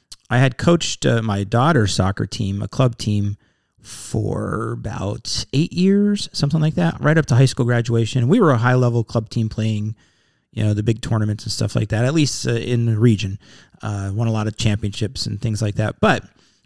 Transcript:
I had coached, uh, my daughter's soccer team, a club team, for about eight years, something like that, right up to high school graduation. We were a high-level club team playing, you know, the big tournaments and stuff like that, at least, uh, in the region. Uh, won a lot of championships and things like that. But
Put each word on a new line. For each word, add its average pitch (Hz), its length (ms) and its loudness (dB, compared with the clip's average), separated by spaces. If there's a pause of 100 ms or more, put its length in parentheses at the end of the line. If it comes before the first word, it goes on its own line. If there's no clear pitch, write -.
(320)
I 120 80 2
had 127 180 4
coached, - 480 0
uh, 117 160 2
my 101 240 0
daughter's 117 500 2
soccer 95 320 0
team, 98 360 -4
a - 60 -6
club 123 280 0
team, 104 400 -2 (480)
for 107 880 -4
about 110 800 -6
eight 165 200 0
years, 202 600 2
something 156 280 0
like 156 160 2
that, 170 240 0
right 156 180 4
up 151 80 0
to - 80 2
high 135 120 6
school 127 200 0
graduation. 117 640 0
We 196 100 6
were 175 140 4
a 120 60 2
high-level 123 460 2
club 113 240 -4
team 113 200 -2
playing, 110 480 -4 (560)
you 107 100 -4
know, 107 100 2
the 104 120 0
big 110 160 0
tournaments 107 440 -2
and 107 80 -6
stuff 107 220 -4
like 110 140 0
that, 110 160 0
at 135 100 0
least, 147 320 0
uh, 120 60 0
in 117 340 0
the 113 100 2
region. 104 420 2 (440)
Uh, 101 320 -6
won 117 140 -2
a 113 40 0
lot 107 140 -2
of 107 100 -6
championships 104 680 -2
and 104 140 -6
things 107 200 -2
like 104 140 -2
that. 107 260 -2
But 180 240 2 (420)